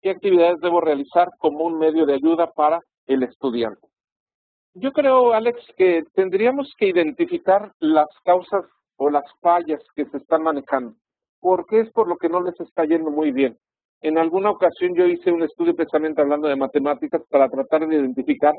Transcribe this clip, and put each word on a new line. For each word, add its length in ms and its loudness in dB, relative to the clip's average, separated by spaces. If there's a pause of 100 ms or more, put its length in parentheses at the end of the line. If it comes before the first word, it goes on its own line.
¿Qué 100 -4
actividades 500 2
debo 200 0
realizar 480 0 (100)
como 260 -2
un 140 -4
medio 280 2
de 80 2
ayuda 360 0
para 300 0 (260)
el 160 0
estudiante?". 640 -6 (880)
Yo 160 -4
creo, 440 4
Alex, 260 -2 (160)
que 260 2 (120)
tendríamos 640 0
que 100 2
identificar 880 0
las 300 2 (160)
causas 400 0 (320)
o 120 0
las 160 0 (160)
fallas 400 0 (140)
que 120 -6
se 100 -14
están 260 -2
manejando. 520 -4 (460)
¿Por 260 0
qué 140 2
es 120 -6
por 160 0
lo 80 -4
que 140 -4
no 100 -2
les 180 -8
está 280 -4
yendo 240 -2
muy 200 -2
bien? 260 -2 (440)
En 180 -2
alguna 320 0
ocasión 460 -2
yo 100 4
hice 240 0
un 140 0
estudio 320 -2
precisamente 460 -2
hablando 260 0
de 80 0
matemáticas 760 -4
para 180 4
tratar 380 -2
de 100 0
identificar 640 0